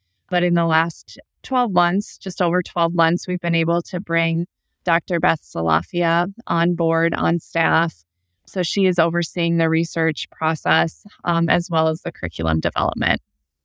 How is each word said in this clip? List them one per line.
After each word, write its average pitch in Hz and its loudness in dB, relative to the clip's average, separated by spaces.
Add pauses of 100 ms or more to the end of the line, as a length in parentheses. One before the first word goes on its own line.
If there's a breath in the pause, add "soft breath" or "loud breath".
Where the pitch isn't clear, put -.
(300)
But 175 0
in 175 2
the 170 2
last 160 -2 (240)
twelve 247 0
months, 175 0
just - -10
over 180 2
twelve 170 -2
months, 170 2
we've 180 -4
been 165 0
able 165 0
to - -8
bring 165 -2 (360)
Doctor 170 0
Beth 165 0
Salafia 165 0 (140)
on 170 0
board, 165 0
on 165 0
staff. 160 0 (420)
So 185 -4
she 190 0
is 180 2
overseeing 170 0
the 165 2
research 165 -2
process, 160 -2 (200)
um, 170 2
as 175 0
well 160 0
as 160 -4
the 170 -8
curriculum - -2
development. - -2 (440)